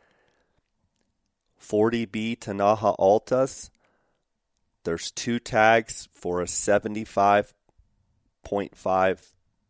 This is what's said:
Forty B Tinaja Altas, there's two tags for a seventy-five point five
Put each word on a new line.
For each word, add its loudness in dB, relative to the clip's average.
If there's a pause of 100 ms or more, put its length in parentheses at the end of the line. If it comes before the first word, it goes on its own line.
(1600)
Forty 0
B -6
Tinaja 0
Altas, 0 (1120)
there's -6
two -4
tags 2
for -6
a -4
seventy-five 0 (920)
point -6
five -2 (380)